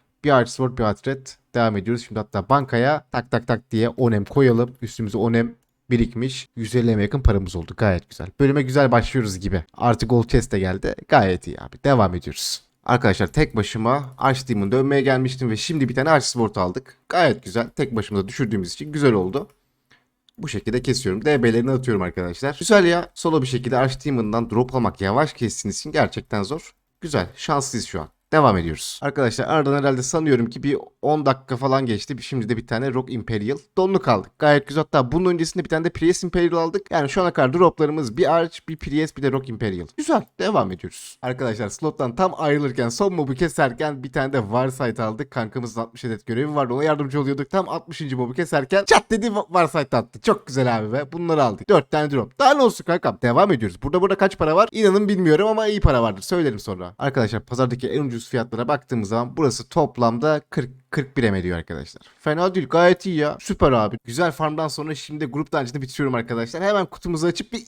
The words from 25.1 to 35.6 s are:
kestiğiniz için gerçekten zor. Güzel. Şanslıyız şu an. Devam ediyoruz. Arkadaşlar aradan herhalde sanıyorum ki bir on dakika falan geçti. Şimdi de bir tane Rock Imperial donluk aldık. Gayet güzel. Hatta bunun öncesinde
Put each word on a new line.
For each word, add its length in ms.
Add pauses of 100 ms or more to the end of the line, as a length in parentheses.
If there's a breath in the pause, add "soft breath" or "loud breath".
kestiğiniz 460
için 120
gerçekten 520
zor. 320 (260)
Güzel. 340
Şanslıyız 500
şu 160
an. 80 (240)
Devam 240
ediyoruz. 460
Arkadaşlar 440
aradan 320
herhalde 240
sanıyorum 460
ki 140
bir 140 (240)
on 240
dakika 320
falan 280
geçti. 360
Şimdi 280
de 80
bir 100
tane 260
Rock 200
Imperial 440 (200)
donluk 300
aldık. 320
Gayet 280
güzel. 160
Hatta 280
bunun 180
öncesinde 340